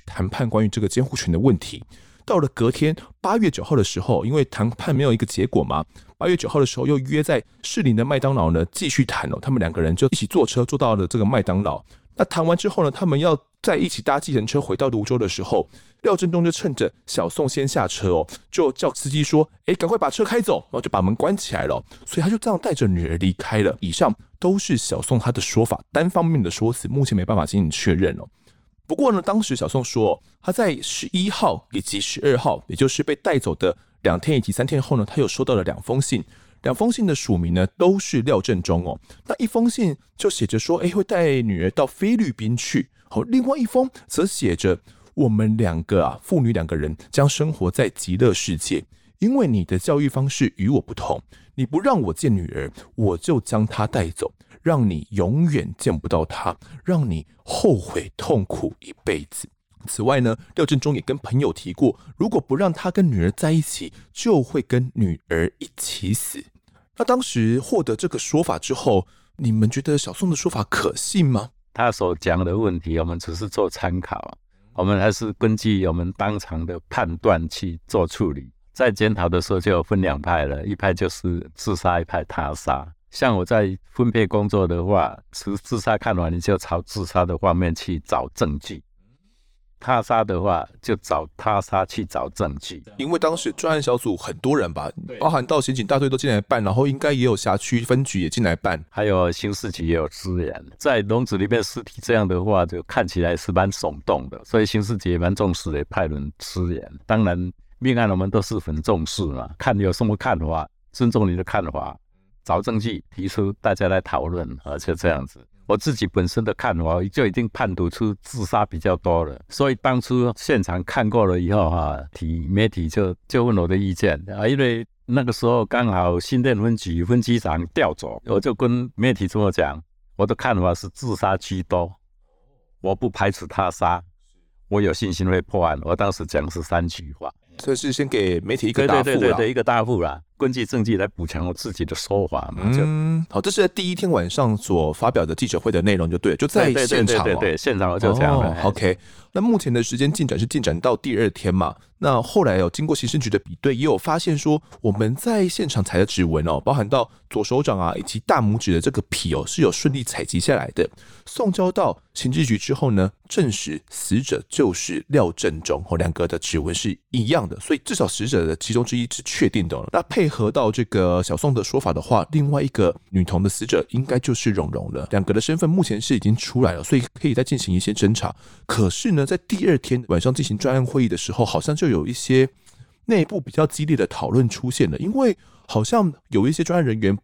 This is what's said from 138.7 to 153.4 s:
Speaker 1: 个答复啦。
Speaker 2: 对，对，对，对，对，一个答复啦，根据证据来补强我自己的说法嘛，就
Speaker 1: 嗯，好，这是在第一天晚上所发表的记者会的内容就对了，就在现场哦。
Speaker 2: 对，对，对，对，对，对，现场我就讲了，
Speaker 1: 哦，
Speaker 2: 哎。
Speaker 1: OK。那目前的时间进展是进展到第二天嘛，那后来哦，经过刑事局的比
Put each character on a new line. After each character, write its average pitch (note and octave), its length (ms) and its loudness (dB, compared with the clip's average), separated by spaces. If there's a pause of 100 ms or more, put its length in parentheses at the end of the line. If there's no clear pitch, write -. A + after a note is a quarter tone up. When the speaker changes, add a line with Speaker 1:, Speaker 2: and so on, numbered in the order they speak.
Speaker 1:
个 C#3 160 2
答 - 80 4
复 - 20 4
啦。 B2+ 60 2
Speaker 2:
对， C3+ 100 0
对， - 60 2
对， B2 100 4
对， - 160 2
对， A#2+ 60 2
一 - 20 -4
个 B2 100 0
答 A#2 220 2
复 A2 160 0
啦， D2 180 -2 (160)
根 C3 160 0
据 B2 140 -2
证 A#2 180 0
据 G#2+ 140 2
来 F#2+ 80 0
补 F2 220 -6
强 D#2+ 180 -6
我 F2+ 80 -4
自 - 180 -8
己 - 140 -4
的 - 80 -6
说 G2+ 320 0
法 - 320 -4
嘛， G2 140 0
就 C3+ 120 4
Speaker 1:
嗯， D#3 460 0
好， G3 100 -4
这 G3 120 -2
是 G3+ 100 2
在 F3+ 60 6
第 F3+ 240 -4
一 - 20 -4
天 F3+ 160 -2
晚 F#2+ 180 2
上 A2+ 300 2
所 D#2+ 340 2
发 A#2 200 0
表 F2 120 2
的 D#2+ 120 -2
记 B2+ 100 -2
者 F2 140 -2
会 A2+ 120 0
的 F2+ 80 2
内 G2 140 4
容 F2 160 0
就 E2+ 80 0
对 F#2+ 140 2
了， D2+ 60 0
就 D3 100 0
在 D3+ 260 2
现 B2 320 2
场 A2 140 4
哦。 - 40 2
Speaker 2:
对， G2+ 100 2
对， - 20 0
对， - 0 -
对， - 0 -
对， F#2+ 160 0
对， D#2 60 0
现 B2 200 -2
场 F#2 140 0
我 F#2 80 -2
就 G#2+ 140 4
讲 C#3 260 4
了， A2 80 2
Speaker 1:
哦， D#2+ 80 -2
Speaker 2:
哎。 F2 80 -6
Speaker 1:
OK。 F#2+ 340 2 (360)
那 F#3 60 -2
目 A3+ 180 4
前 C#3 140 -2
的 A#2+ 100 2
时 - 140 -4
间 C#3 160 2
进 D3+ 160 0
展 - 100 -2
是 G#2+ 80 2
进 A#2+ 160 -2
展 E2 200 0
到 B2 160 2
第 B2+ 200 -4
二 G#2+ 120 2
天 F#2 260 -2
嘛， F2 180 0 (260)
那 C3+ 220 2
后 F#3+ 220 2
来 G2+ 140 4
哦， F2 160 2
经 D3+ 120 -4
过 D#3 80 0
刑 B2 140 -2
事 D3+ 100 -2
局 A#2 120 -2
的 G2+ 100 2
比 - 220 -10